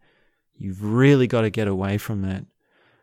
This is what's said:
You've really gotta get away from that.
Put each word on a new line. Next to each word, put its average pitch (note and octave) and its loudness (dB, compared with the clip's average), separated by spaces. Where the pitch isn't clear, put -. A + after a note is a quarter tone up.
You've G2 -12
really B2+ 4
gotta A2+ 0
get G#2+ -2
away G2 -2
from G2+ -6
that. F#2+ -6